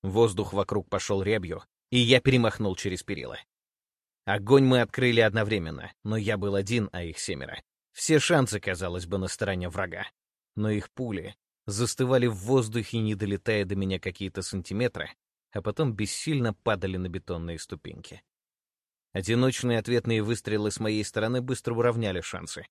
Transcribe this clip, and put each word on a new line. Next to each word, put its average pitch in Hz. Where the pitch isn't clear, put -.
Воздух 98
вокруг 98
пошёл 98
рябью, 92
и 127
я 120
перемахнул 113
через 92
перила. 64
Огонь 107
мы 127
открыли 120
одновременно, 101
но 107
я 107
был 98
один, 104
а 87
их 80
семеро. 76
Все -
шансы, 135
казалось 90
бы, 95
на 92
стороне 92
врага. 90
Но 107
их 107
пули 98
застывали 123
в 113
воздухе, 113
не 107
долетая 101
до 95
меня 95
какие-то 95
сантиметры, 95
а 101
потом 117
бессильно 117
падали 95
на 92
бетонные 85
ступеньки. -
Одиночные 120
ответные 113
выстрелы 107
с -
моей 107
стороны 113
быстро 123
уравняли 113
шансы. -